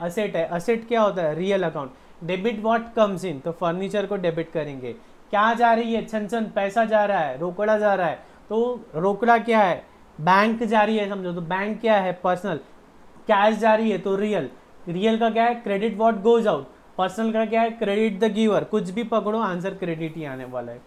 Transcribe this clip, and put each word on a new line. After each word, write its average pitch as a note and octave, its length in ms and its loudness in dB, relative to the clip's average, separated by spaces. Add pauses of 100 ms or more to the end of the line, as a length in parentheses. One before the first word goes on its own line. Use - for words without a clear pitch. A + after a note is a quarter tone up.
Asset F#3 340 -4
है, E3 120 0
Asset A3+ 400 -2
क्या A3+ 140 2
होता F#3 200 0
है, D3+ 120 0
Real F#3+ 280 0
account, D#3 280 -4 (340)
debit F#3+ 380 -4
what A3+ 200 0 (140)
comes G3+ 280 2
in, D3+ 160 -6
तो E3 200 -6
furniture F#3+ 460 -2
को G3+ 100 -4
debit E3 360 -4
करेंगे। C#3 400 -6 (400)
क्या G#3 220 4
जा A#3 200 4
रही A3+ 200 0
है, A3 120 -2
छन G#3+ 200 -4
छन A3+ 180 -2 (100)
पैसा G3+ 320 0
जा G#3 180 2
रहा G3 140 0
है, C3+ 200 -2
रोकड़ा G3 400 0
जा G#3 160 2
रहा F#3 120 0
है, D3 120 -4 (320)
तो A#3 340 -2 (100)
रोकड़ा G3+ 440 2
क्या A3 220 2
है, F3 240 0 (340)
Bank G3+ 440 4
जा G#3+ 200 2
रही A3 160 2
है G3+ 100 -2
समझो, F#3+ 240 -6
तो F3 100 -6
बैंक G3 380 -4
क्या A3 160 4
है, F#3 160 0 (120)
Personal, F3+ 360 -2 (680)
Cash G#3+ 300 4
जा A3 160 4
रही A3 160 2
है F#3+ 80 0
तो G3 180 -2
real, G3 340 -2 (380)
Real G#3 300 2
का A3+ 120 2
क्या A3+ 140 2
है, A#3 200 0
credit G3+ 340 -2
what A3 240 2
goes A3+ 240 4
out, D3+ 180 0 (340)
Personal A3 340 -2
का A3 120 0
क्या A3+ 180 0
है, A3+ 160 -2
credit G3+ 440 0
the A3+ 140 4
giver, G#3 340 4
कुछ G#3+ 200 -2
भी A3 160 -6
पकड़ो A3 340 -2
answer F#3+ 340 -4
credit E3 420 -6
ही D#3+ 100 -8
आने C3 200 -10
वाला B2 260 -8
है, B2 140 -16